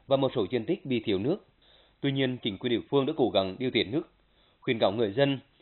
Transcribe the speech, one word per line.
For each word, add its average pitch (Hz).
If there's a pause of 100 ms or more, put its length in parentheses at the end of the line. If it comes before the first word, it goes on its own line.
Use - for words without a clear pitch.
và 135
một 135
số 104
diện 120
tích 165
bị 123
thiếu 98
nước. 143 (540)
Tuy 143
nhiên, 131
chính 98
quyền 123
địa 110 (100)
phương 139
đã 151
cố 113
gắng 95
điều 127
tiết 113
nước, 117 (580)
khuyến 123
cáo 104
người 107
dân 139 (240)